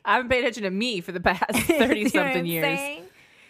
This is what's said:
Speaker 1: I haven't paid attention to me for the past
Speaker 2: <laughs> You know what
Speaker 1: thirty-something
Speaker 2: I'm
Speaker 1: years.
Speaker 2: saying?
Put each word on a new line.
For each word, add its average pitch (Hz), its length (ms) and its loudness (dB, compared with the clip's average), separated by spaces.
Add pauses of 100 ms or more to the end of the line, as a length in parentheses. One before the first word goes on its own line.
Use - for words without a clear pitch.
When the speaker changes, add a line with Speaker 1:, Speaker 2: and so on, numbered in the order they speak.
Speaker 1:
I 208 100 2
haven't 247 160 0
paid 254 100 2
attention 240 240 -2
to 190 60 -2
me 202 300 -2
for 175 120 -10
the 180 80 -6
past 180 280 2
Speaker 2:
<laughs> - 200 0
You 339 60 4
know 311 40 2
what 226 120 4
Speaker 1:
thirty-something 277 500 0
Speaker 2:
I'm 170 60 -2
Speaker 1:
years. 170 180 0
Speaker 2:
saying? 285 380 -4 (480)